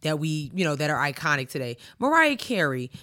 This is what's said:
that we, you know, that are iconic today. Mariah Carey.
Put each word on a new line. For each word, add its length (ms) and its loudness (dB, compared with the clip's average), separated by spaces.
that 180 0
we, 340 -4
you 100 0
know, 120 2
that 160 0
are 80 0
iconic 500 0
today. 260 -4
Mariah 380 4
Carey. 560 -2